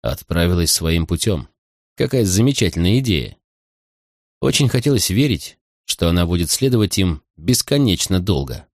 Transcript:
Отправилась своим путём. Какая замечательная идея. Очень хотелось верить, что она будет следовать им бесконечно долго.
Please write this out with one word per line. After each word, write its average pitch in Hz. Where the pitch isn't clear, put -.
Отправилась 85
своим 82
путём. 85
Какая 131
замечательная 98
идея. 98
Очень 139
хотелось 123
верить, 107
что -
она 87
будет 85
следовать 120
им 90
бесконечно 110
долго. 69